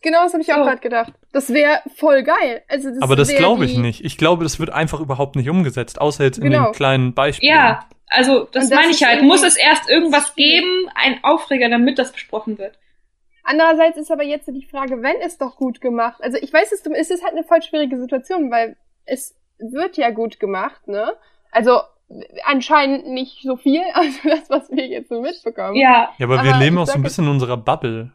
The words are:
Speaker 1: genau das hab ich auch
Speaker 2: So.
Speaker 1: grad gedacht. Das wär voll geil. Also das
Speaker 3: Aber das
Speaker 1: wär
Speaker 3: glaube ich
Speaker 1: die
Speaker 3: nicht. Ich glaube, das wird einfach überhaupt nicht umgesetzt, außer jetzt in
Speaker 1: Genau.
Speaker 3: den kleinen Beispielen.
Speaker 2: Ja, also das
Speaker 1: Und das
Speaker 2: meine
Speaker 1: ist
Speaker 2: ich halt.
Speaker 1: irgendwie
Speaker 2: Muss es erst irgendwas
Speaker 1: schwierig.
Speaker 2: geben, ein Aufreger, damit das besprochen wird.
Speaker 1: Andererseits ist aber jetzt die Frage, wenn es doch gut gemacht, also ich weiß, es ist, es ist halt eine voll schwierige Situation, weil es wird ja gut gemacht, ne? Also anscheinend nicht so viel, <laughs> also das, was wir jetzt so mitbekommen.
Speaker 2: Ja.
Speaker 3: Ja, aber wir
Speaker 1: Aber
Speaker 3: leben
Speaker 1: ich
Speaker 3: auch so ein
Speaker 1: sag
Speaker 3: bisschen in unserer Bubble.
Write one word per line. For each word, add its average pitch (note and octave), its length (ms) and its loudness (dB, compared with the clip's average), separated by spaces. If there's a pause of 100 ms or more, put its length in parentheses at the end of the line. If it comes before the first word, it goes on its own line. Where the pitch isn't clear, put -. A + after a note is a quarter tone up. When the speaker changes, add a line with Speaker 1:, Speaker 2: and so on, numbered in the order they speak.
Speaker 1:
genau E4 220 2
das F4 100 0
hab E4 80 0
ich D#4+ 120 -2
auch C#4+ 40 4
Speaker 2:
So. D4 80 4
Speaker 1:
grad B3+ 160 -2
gedacht. A#3 320 -4 (180)
Das - 220 -2
wär D4 280 2 (140)
voll C#4 280 4
geil. D4+ 440 -2
Also C4+ 220 -6
das B3 120 -8
Speaker 3:
Aber C3+ 140 4
das C#3 140 4
Speaker 1:
wär - 80 0
Speaker 3:
glaube F#3+ 280 4
ich - 80 -2
Speaker 1:
die B2 60 0
Speaker 3:
nicht. A#2+ 240 -2
Ich - 140 -8
glaube, E3 260 2
das D#3 160 -6
wird D#3+ 120 -4
einfach D3+ 280 -2
überhaupt C#3 360 -4
nicht C3 140 -2
umgesetzt, D#3 520 -2
außer D3 220 0
jetzt C3 160 2
in C#3+ 100 0
Speaker 1:
Genau. B2+ 200 2
Speaker 3:
den - 40 -8
kleinen C3 400 0
Beispielen. D3 420 0
Speaker 2:
Ja, A#3+ 320 2 (200)
also B3+ 440 2
das C4 140 -2
Speaker 1:
Und B3+ 60 0
das C#4 80 4
Speaker 2:
meine E4 120 4
Speaker 1:
ist - 100 0
Speaker 2:
ich C#4+ 40 4
halt. A#3 140 4
Speaker 1:
irgendwie C#4 80 6
Speaker 2:
Muss F#4 160 6
es F4+ 120 2
erst - 340 2
irgendwas D4 440 2
Speaker 1:
schwierig. D#4 280 2
Speaker 2:
geben, F4+ 340 -4
ein - 280 -2
Aufreger, C4+ 460 0
damit A#3+ 300 0
das B3+ 120 -2
besprochen A3 460 -10
wird. G3 200 -14 (680)
Speaker 1:
Andererseits D#4+ 520 2
ist D4+ 140 -6
aber D4 120 -2
jetzt D4 240 -6
die C4+ 180 -14
Frage, C4 360 -8
wenn C#4 200 -2
es - 160 -8
doch B3+ 200 -8
gut B3+ 240 -6
gemacht, A#3 420 -4
also B3+ 180 -6
ich D4 120 -12
weiß, D#4 180 2
es G4 100 -6
ist, - 60 -10
es D#4 220 -4
ist F4 140 -6
halt E4+ 100 -2
eine D#4+ 100 -4
voll E4 180 2
schwierige C#4+ 380 -4
Situation, C4+ 520 -6
weil A#3 260 -2 (280)
es - 300 -10 (240)
wird C4+ 380 -8
ja A#3+ 140 0
gut A3+ 280 -8
gemacht, G3 480 -8
ne? G#3 260 -6 (380)
Also A#3+ 300 2 (640)
anscheinend C#4 600 0
nicht C4 360 -10
so C4 140 -4
viel, C#4+ 300 0
<laughs> - 60 -8
also C#4+ 300 0
das, D#4+ 260 -2
was - 220 -2
wir C4 160 -4
jetzt B3 220 -10
so A#3 120 -6
mitbekommen. A3+ 540 -8
Speaker 2:
Ja. B3 420 4
Speaker 3:
Ja, C3+ 80 -4
aber B2+ 180 2
wir C3+ 80 4
Speaker 1:
Aber C3 80 4
Speaker 3:
leben D3 160 4
Speaker 1:
ich F3 80 0
Speaker 3:
auch - 40 -2
so - 60 -2
ein - 20 0
Speaker 1:
sag C#3 80 0
Speaker 3:
bisschen E3 220 -2
in D3 60 0
unserer B2 260 -2
Bubble. A#2 580 -4